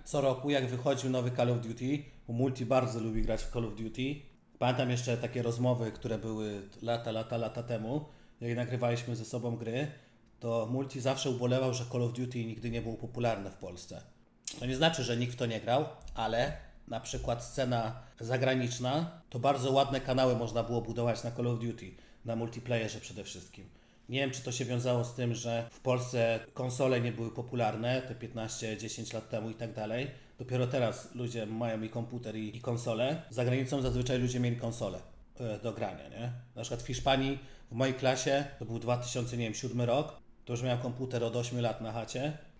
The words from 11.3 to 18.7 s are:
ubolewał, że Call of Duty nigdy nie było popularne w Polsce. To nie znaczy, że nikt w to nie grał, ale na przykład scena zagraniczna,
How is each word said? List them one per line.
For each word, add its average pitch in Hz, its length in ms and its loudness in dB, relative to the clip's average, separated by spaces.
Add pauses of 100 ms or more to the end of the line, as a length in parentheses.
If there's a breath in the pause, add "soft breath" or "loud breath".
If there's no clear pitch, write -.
ubolewał, 123 440 4
że 120 180 -2
Call 120 100 2
of 120 100 2
Duty 123 320 -2
nigdy 113 260 -4
nie 113 120 -2
było 113 140 -4
popularne 110 540 -2
w 90 60 -16
Polsce. 90 460 -10 (580)
To 120 60 -4
nie 127 100 0
znaczy, 160 280 4
że 117 120 0
nikt 120 160 0
w - 40 -8
to 123 100 0
nie 113 140 -2
grał, 131 240 4 (300)
ale 117 420 0 (320)
na 117 120 -4
przykład 120 440 -2
scena 120 480 0 (280 loud breath)
zagraniczna, 127 880 2 (200)